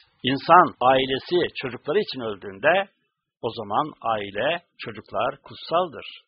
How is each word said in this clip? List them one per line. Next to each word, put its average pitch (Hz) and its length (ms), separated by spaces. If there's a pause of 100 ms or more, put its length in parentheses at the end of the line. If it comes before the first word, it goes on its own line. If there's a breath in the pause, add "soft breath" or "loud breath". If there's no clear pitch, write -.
(240)
İnsan 139 580
ailesi, 131 720
çocukları 143 440
için 165 200
öldüğünde 113 680 (520)
o 120 80
zaman 113 520
aile, 107 640 (140)
çocuklar 110 680
kutsaldır. 156 840